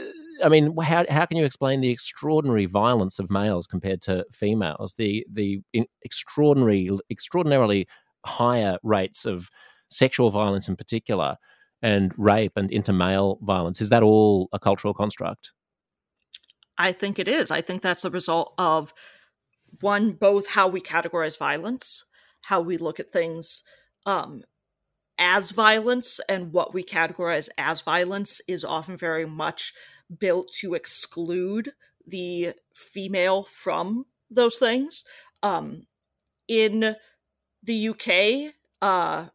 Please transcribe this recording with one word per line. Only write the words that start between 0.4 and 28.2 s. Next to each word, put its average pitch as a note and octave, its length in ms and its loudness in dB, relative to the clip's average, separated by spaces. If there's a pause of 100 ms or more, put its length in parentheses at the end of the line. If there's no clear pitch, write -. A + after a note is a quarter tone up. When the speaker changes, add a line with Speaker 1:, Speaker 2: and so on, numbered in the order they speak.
Speaker 1:
I D#3+ 60 8
mean, D#3 280 6
wh-, E3 80 -2
how, E3 240 4
how D3+ 160 2
can E3 120 -2
you D#3+ 80 2
explain C3+ 360 0
the B2+ 80 2
extraordinary C3 760 0
violence G#2 500 2
of F#2+ 140 -4
males G2 340 0
compared F#2+ 380 -4
to F#2 280 -2
females, G#2 640 -4
the, G#2+ 380 -2
the G2+ 300 -4 (120)
in-, A2+ 140 0 (160)
extraordinary, B2 880 2 (180)
extraordinarily B2 760 0 (360)
higher A#2 600 0
rates G#2 420 0
of F#2 240 -6 (400)
sexual B2+ 400 2
violence G2+ 380 0
in F#2+ 80 -4
particular, F2+ 640 -4 (440)
and G2+ 360 2
rape G#2 380 4
and G2 160 -2
intermale G2 680 0
violence? F#2 400 -2
Is G#2+ 80 -2
that A#2 140 6
all G#2+ 480 6
a G2+ 80 -6
cultural G2+ 360 0
construct? - 560 -6 (1300)
Speaker 2:
I F3+ 140 0
think G3 280 -6
it F3+ 80 -4
is. C4+ 240 0
I D3+ 100 -2
think F#3 200 -8
that's F3+ 240 2
a F3+ 40 -4
result E3 480 -2
of, D#3+ 360 0 (880)
one, G3+ 320 2
both G3+ 360 2
how G3 180 4
we F#3 140 -4
categorize E3 560 -4
violence, E3 680 -2 (360)
how F#3+ 200 0
we E3+ 160 -2
look E3 220 -6
at - 120 -12
things, E3 520 -2 (420)
um, D#3+ 380 -4 (720)
as F#3+ 340 2
violence, A3 680 4 (100)
and F3+ 240 -4
what F3 200 0
we F3+ 100 -4
categorize E3 760 -2
as D#3 240 -2
violence F3+ 640 0